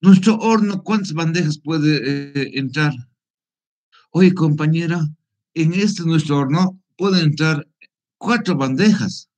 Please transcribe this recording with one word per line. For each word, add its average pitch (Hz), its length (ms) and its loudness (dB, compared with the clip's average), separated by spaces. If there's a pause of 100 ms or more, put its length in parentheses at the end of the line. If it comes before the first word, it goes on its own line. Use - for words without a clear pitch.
Nuestro 190 380 6
horno, 208 440 0
¿cuántas 196 300 -2
bandejas 160 460 -2
puede, 143 760 -2
eh, 139 260 -6
entrar? 139 340 -2 (1160)
Oye, 180 240 4
compañera, 160 640 0 (560)
en 165 200 0
este 202 280 -2
nuestro 156 360 0
horno 160 420 -2 (180)
pueden 180 280 0
entrar 156 420 -2 (500)
cuatro 214 380 -2
bandejas. 135 800 0